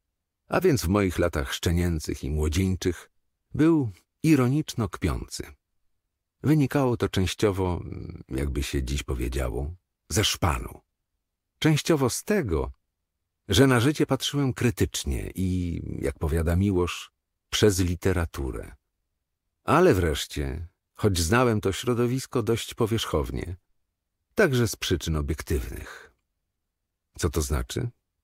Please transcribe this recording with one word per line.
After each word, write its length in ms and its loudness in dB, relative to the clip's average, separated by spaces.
a 140 0
więc 240 2
w 20 0
moich 320 2
latach 340 -2
szczenięcych 720 -2
i 60 -4
młodzieńczych, 840 -2
był 380 2
ironiczno-kpiący. 1300 0
Wynikało 540 2
to 120 0
częściowo, 720 0
jakby 340 -2
się 200 -4
dziś 200 -4
powiedziało, 720 -4
ze 140 0
szpanu. 580 -2
Częściowo 500 4
z 140 -6
tego, 480 -2
że 200 6
na 120 6
życie 260 2
patrzyłem 480 -2
krytycznie 840 -2
i, 460 -2
jak 180 -4
powiada 360 0
Miłosz, 560 0
przez 300 4
literaturę. 960 -2
Ale 300 6
wreszcie, 720 -2
choć 240 2
znałem 420 4
to 100 0
środowisko 720 -2
dość 300 -4
powierzchownie, 840 -2
także 320 4
z 80 -4
przyczyn 400 -2
obiektywnych. 1000 -6
Co 120 0
to 120 -2
znaczy? 480 -4